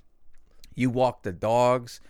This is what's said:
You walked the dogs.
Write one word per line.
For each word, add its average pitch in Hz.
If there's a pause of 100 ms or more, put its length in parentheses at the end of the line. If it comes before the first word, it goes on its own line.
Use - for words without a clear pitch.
(760)
You 127
walked 123
the 98
dogs. 120